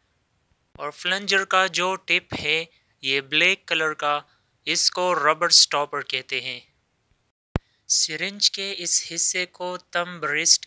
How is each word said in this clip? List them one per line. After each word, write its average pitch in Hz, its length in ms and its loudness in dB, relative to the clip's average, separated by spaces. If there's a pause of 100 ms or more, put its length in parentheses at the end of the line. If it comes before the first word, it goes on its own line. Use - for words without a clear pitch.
(760)
और 147 160 -8
plunger 190 540 0
का 190 220 2
जो 180 280 0
tip 175 400 -4
है 151 220 -2 (440)
ये 139 180 0
black 160 480 0
color 160 260 -2
का, 147 220 -2 (500)
इसको 175 540 0
rubber 160 320 2
stopper 147 580 4
कहते 131 300 -6
हैं। 123 200 -10 (1300)
syringe 180 600 0
के 196 240 -4
इस 175 380 0
हिस्से 175 380 0
को 180 300 -8
thumb 175 480 -6
wrist 151 400 2